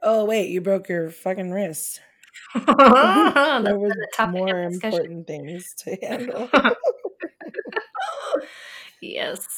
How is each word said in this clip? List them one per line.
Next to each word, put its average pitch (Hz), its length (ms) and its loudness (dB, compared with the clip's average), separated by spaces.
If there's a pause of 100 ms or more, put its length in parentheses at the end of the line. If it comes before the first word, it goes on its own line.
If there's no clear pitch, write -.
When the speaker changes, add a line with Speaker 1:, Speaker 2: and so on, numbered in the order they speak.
Speaker 1:
Oh, 220 240 2
wait, 208 240 0
you 180 100 -2
broke 190 280 -2
your 170 220 -4
fucking 185 400 -6
wrist. 180 500 -6 (300)
Speaker 2:
<laughs> - 240 -16
That's 277 1120 6
Speaker 1:
There 202 140 2
was 202 140 0
Speaker 2:
the - 240 -6
topic 185 260 0
of 190 60 -2
Speaker 1:
more 180 200 -2
Speaker 2:
discussion. 180 320 -4
Speaker 1:
important 165 260 -8
things 160 520 -12
to - 220 -8
handle. 247 540 -8
Speaker 2:
<laughs> 269 60 8 (2500)
Yes. - 440 -8 (100)